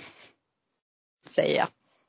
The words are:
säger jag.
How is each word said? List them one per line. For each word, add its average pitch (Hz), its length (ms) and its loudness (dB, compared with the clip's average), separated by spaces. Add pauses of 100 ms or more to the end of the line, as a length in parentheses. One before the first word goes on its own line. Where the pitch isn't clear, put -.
(1300)
säger 151 280 2
jag. - 120 2 (400)